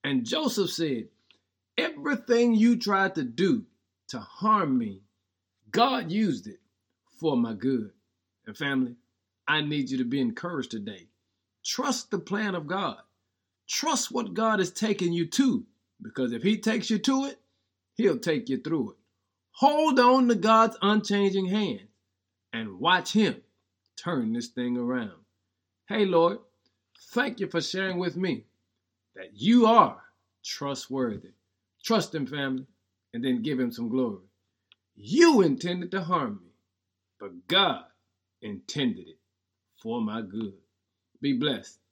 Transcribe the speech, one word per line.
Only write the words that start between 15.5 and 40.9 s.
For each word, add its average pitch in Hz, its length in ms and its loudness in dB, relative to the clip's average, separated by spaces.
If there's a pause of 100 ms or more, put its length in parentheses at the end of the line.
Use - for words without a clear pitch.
because 127 300 -4
if 117 120 -6
he 214 140 2
takes 220 320 -2
you 214 100 0
to 269 260 0
it, - 180 -12 (520)
he'll 175 220 2
take 151 300 -4
you 131 120 -4
through 151 320 -4
it. - 60 -20 (580)
Hold 294 440 4
on 247 300 6
to 233 60 4
God's 220 460 4
unchanging 202 680 2
hand 180 420 -4 (640)
and 107 260 -10
watch 175 320 0
him 202 320 0 (540)
turn 127 340 -4
this 120 160 -4
thing 123 300 -4
around. 120 480 -6 (640)
Hey, 220 180 2
Lord, 175 340 4 (600)
thank 247 400 -4
you 190 80 -4
for 170 140 -2
sharing 185 360 -4
with 175 180 -4
me 175 300 -4 (680)
that 92 200 -18
you 220 300 6
are 220 480 4 (300)
trustworthy. 131 880 -6 (480)
Trust 208 320 -2
him, 143 140 -4
family, 135 400 -6 (440)
and 120 140 -6
then 123 160 0
give 135 180 -2
him 120 120 0
some 117 180 -6
glory. 117 340 -4 (720)
You 240 460 6
intended 175 480 0
to 190 140 -4
harm 139 400 -2
me, - 80 -20 (680)
but 90 300 -16
God 180 440 0 (480)
intended 104 680 -6
it - 120 -20 (580)
for 117 220 -6
my 110 220 -4
good. 101 400 -10 (600)